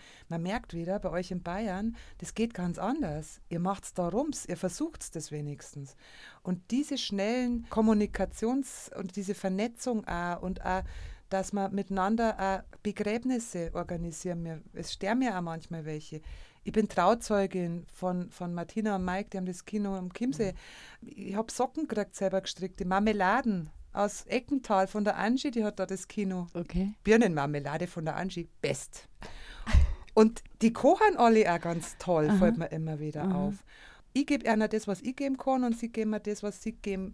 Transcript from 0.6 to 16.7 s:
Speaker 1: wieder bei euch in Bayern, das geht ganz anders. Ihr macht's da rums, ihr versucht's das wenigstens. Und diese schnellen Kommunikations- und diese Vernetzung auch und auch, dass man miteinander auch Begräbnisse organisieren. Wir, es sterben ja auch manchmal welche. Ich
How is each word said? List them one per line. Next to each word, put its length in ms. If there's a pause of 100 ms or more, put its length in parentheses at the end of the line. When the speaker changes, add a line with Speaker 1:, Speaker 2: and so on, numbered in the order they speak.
Speaker 1:
wieder 240
bei 140
euch 180
in 140
Bayern, 520 (220)
das 160
geht 220
ganz 240
anders. 680
Ihr 100
macht's 340
da 160
rums, 380
ihr 100
versucht's 540
das 200
wenigstens. 640 (460)
Und 300
diese 260
schnellen 720
Kommunikations- 1300
und 200
diese 180
Vernetzung 720
auch 80 (260)
und 240
auch, 160 (460)
dass 240
man 240
miteinander 640
auch 420
Begräbnisse 920
organisieren. 720
Wir, 160 (100)
es 220
sterben 300
ja 140
auch 40
manchmal 420
welche. 380 (420)
Ich 80